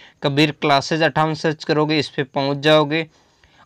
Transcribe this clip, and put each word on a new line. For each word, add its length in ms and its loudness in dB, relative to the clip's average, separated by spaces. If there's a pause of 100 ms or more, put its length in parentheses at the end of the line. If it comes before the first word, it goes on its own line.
(220)
कबीर 300 2
क्लासेज 500 0
अट्ठावन 320 0
सर्च 300 -4
करोगे, 340 0
इस 100 -4
पे 160 -6
पहुंच 340 -4
जाओगे। 480 2 (600)